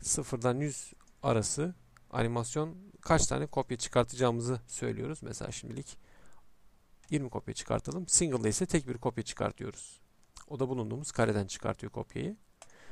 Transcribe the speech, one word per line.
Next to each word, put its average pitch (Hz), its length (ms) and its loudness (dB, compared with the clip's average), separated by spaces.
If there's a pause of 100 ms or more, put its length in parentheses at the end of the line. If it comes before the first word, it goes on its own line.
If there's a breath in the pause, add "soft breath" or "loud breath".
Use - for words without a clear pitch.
Sıfırdan 123 600 0
yüz 147 320 -4 (300)
arası 139 520 2 (360)
animasyon 120 680 0 (240)
kaç - 260 6
tane 135 200 0
kopya 131 320 -2
çıkartacağımızı 120 880 2
söylüyoruz. 123 560 -4
Mesela 117 300 -6
şimdilik - 460 -10 (1120 soft breath)
yirmi 139 200 0
kopya 113 240 -6
çıkartalım. 143 540 -4
Single'da 127 400 4
ise 107 180 2
tek 147 220 2
bir 120 100 -4
kopya 117 260 -2
çıkartıyoruz. - 760 -4 (480)
O 147 120 -6
da 131 80 2
bulunduğumuz 123 440 -4
kareden 107 340 4
çıkartıyor - 460 -4
kopyayı. - 440 -4 (560 loud breath)